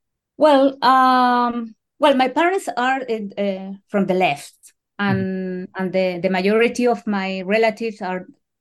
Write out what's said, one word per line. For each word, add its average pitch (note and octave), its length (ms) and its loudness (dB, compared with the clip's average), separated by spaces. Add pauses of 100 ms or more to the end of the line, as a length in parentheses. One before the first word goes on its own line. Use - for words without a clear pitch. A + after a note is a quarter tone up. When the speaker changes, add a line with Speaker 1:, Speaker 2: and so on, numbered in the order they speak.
(360)
Speaker 1:
well, C4+ 480 4
um, B3 880 2 (240)
well, C#4 160 4
my B3+ 140 2
parents F4 480 -2
are, C4 240 -2
uh, G3+ 720 -6 (160)
from G3 180 0
the F#3 80 0
left, E3+ 400 -2 (440)
and, F#3+ 720 -4
Speaker 2:
Mm-hmm. F#3+ 140 -10
Speaker 1:
and F3+ 100 -4
the, F#3 300 -2
the F#3 80 0
majority A3 560 0
of A3+ 200 -2
my F#3+ 360 -4
relatives A3 600 -2
are, F#3 240 -6 (340)